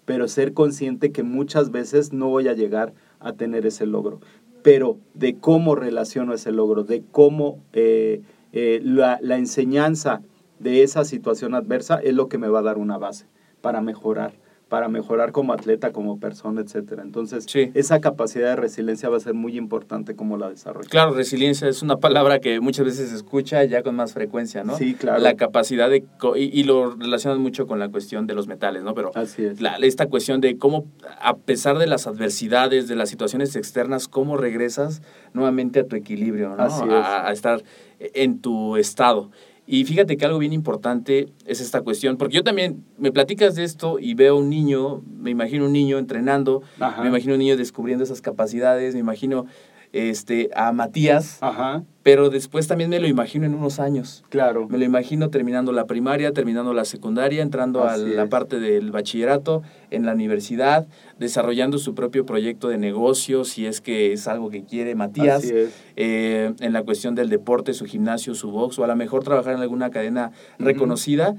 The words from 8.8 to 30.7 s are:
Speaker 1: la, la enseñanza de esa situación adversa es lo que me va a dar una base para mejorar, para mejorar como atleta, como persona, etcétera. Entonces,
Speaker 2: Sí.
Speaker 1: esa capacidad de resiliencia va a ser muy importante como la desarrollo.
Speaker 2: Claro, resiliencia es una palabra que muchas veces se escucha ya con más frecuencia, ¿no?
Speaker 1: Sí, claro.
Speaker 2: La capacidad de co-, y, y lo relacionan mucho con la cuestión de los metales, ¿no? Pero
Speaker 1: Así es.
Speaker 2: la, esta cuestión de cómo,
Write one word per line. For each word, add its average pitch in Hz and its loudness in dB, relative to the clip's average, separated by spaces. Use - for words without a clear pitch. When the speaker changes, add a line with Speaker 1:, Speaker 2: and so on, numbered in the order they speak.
Speaker 1:
la, 127 4
la 127 0
enseñanza 135 0
de 123 4
esa 143 4
situación 123 -4
adversa 123 -2
es 135 2
lo 131 2
que 131 -6
me 117 -4
va 107 4
a 107 0
dar 107 0
una 104 -4
base 101 -10
para 113 -4
mejorar, 107 -6
para 117 -2
mejorar 113 0
como 131 0
atleta, 110 0
como 104 -6
persona, 107 -8
etcétera. 104 -10
Entonces, 110 -8
Speaker 2:
Sí. 131 2
Speaker 1:
esa 147 4
capacidad 123 -2
de 123 0
resiliencia 113 -4
va 117 2
a - -10
ser 113 -4
muy 117 -6
importante 107 -8
como 107 -4
la 98 -6
desarrollo. 101 -14
Speaker 2:
Claro, 160 4
resiliencia 139 0
es 135 -2
una 147 0
palabra 143 4
que 120 0
muchas 131 0
veces 131 -4
se 113 -10
escucha 139 0
ya 120 2
con 123 -4
más 120 -4
frecuencia, 107 -6
¿no? 120 -4
Speaker 1:
Sí, 127 0
claro. 120 0
Speaker 2:
La 123 6
capacidad 117 2
de 135 4
co-, 127 2
y, 139 0
y 143 2
lo 131 4
relacionan 120 -2
mucho 123 -2
con 110 -4
la 101 -4
cuestión 107 -6
de 107 -6
los 101 -4
metales, 95 -6
¿no? 104 -6
Pero 101 -6
Speaker 1:
Así 113 -6
es. 104 -4
Speaker 2:
la, 92 -2
esta 131 2
cuestión 131 0
de 127 2
cómo, 151 2